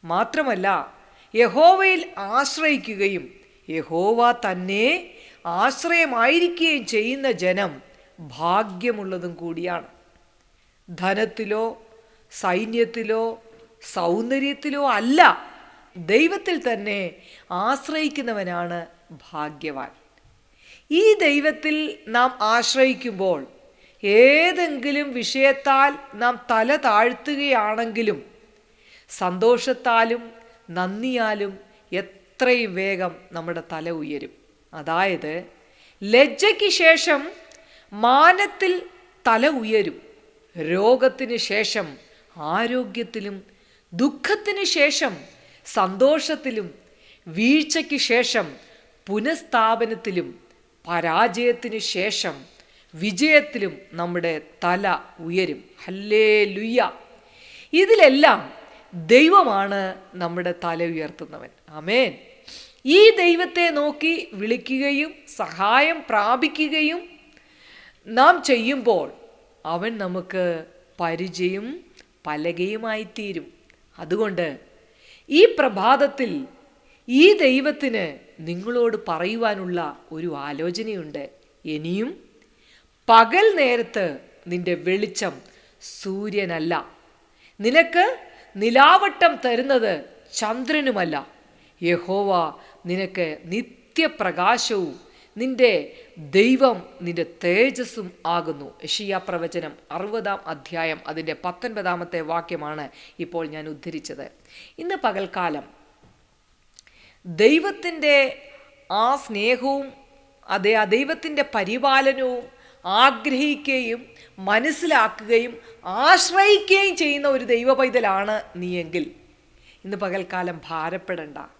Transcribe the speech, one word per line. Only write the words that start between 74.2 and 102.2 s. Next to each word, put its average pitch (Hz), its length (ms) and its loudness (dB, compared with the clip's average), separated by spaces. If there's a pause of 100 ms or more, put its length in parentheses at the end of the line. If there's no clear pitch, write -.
ഈ 294 120 6 (160)
പ്രഭാതത്തിൽ 247 720 2 (760)
ഈ 269 180 6 (200)
ദൈവത്തിന് 262 600 0 (420)
നിങ്ങളോട് 220 500 -2 (100)
പറയുവാനുള്ള 190 720 -4 (320)
ഒരു 160 180 -6 (180)
ആലോചനയുണ്ട്. 165 760 -8 (520)
ഇനിയും 180 340 -4 (1000)
പകൽ 226 380 6 (140)
നേരത്ത് 233 460 0 (460)
നിന്റെ 180 220 -2 (140)
വെളിച്ചം 190 460 -2 (640)
സൂര്യനല്ല, 190 720 -4 (840)
നിനക്ക് 330 460 2 (500)
നിലാവട്ടം 302 800 4 (120)
തരുന്നത് 240 480 0 (460)
ചന്ദ്രനുമല്ല. 233 760 -2 (640)
യഹോവ 180 500 0 (580)
നിനക്ക് 185 380 -4 (260)
നിത്യപ്രകാശവും 208 1400 -2 (440)
നിന്റെ 247 360 2 (640)
ദൈവം 247 400 4 (280)
നിന്റെ 170 200 -4 (180)
തേജസ്സും 220 640 0 (280)
ആകുന്നു. 156 320 -6 (180)
യെശയ്യാ 190 420 -4
പ്രവചനം 170 460 -6 (180)
അറുപതാം 196 480 -6 (140)
അധ്യായം, 160 540 -6
അതിൻ്റെ 156 360 -8
പത്തൊൻപതാമത്തെ 180 760 -6 (120)